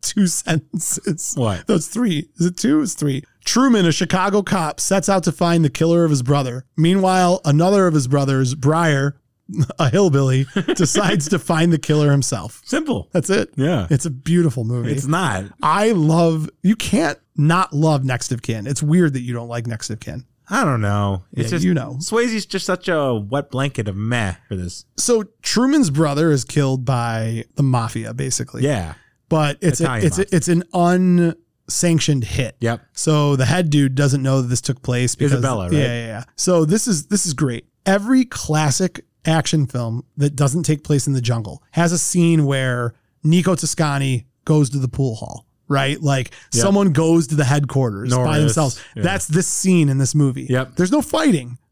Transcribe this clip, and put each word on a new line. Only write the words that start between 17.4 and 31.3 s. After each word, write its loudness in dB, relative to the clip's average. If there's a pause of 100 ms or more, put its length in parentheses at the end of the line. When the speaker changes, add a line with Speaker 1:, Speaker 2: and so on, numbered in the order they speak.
Speaker 1:
love 2
Next -4
of -4
Kin. -6
It's -4
weird 2
that -4
you -8
don't -8
like -6
Next -8
of -8
Kin. -12 (240)
Speaker 2:
I 0
don't 0
know. -2
It's -4
Speaker 1:
Yeah, -2
Speaker 2:
just, 0
Speaker 1:
you 2
know. -6
Speaker 2:
Swayze's -2
just -6
such -4
a 0
wet -4
blanket -4
of -6
meh -2 (140)
for -8
this. -8 (120)
Speaker 1:
So 0 (180)
Truman's 2
brother 2
is 2
killed -2
by -2 (100)
the 0
mafia, -2
basically. -6
Speaker 2:
Yeah. -2 (340)
Speaker 1:
But 0
it's 0
a, 2
Speaker 2:
Italian 0
Speaker 1:
it's 0
a, 0
Speaker 2:
mafia. 0
Speaker 1:
it's 0
an 2 (1040)